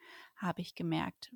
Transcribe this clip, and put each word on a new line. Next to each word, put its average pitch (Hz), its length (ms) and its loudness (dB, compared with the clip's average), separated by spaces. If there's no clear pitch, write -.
habe 180 260 0
ich - 120 -4
gemerkt, 165 640 2